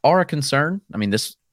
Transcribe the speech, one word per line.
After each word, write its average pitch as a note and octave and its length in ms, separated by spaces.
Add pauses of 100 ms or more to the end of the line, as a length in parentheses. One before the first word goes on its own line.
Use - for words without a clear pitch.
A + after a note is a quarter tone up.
are E3+ 160
a F3 60
concern. D3+ 560 (120)
I - 40
mean, G#2 120
this, - 260 (180)